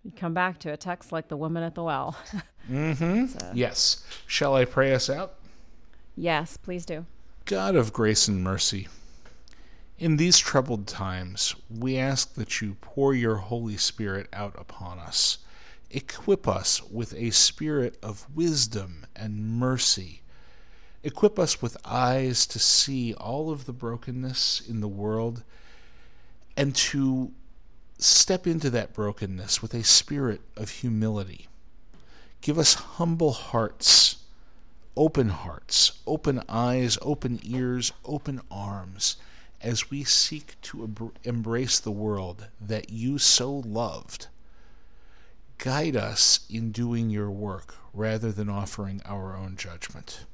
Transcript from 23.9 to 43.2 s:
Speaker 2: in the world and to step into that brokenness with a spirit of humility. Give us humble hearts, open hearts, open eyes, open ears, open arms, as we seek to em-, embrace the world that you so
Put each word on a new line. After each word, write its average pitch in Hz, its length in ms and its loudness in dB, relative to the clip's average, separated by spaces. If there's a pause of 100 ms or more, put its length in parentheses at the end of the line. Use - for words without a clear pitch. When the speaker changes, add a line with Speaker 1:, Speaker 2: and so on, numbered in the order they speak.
Speaker 2:
in 113 140 -2
the 104 80 -2
world 110 540 -2 (1120)
and 139 180 2
to 131 560 2 (680)
step - 480 4
into 160 260 2
that 113 220 0
brokenness 98 680 -2
with 113 120 -6
a 117 120 -2
spirit 139 560 6 (160)
of 107 120 -6
humility. 107 800 0 (920)
Give 151 180 2
us 143 160 8
humble 165 560 2
hearts, - 840 4 (800)
open 143 340 4
hearts, - 760 2
open 143 420 0
eyes, 123 540 2
open 131 420 0
ears, 127 480 0 (140)
open 139 360 -4 (100)
arms, 98 640 -4 (460)
as 113 280 -2
we 143 140 -4
seek - 580 2
to 110 220 -10
em-, 110 280 -6 (120)
embrace 117 560 0
the 110 120 -2
world 101 560 -2 (140)
that 107 300 -4
you 123 260 -2
so 131 340 6 (140)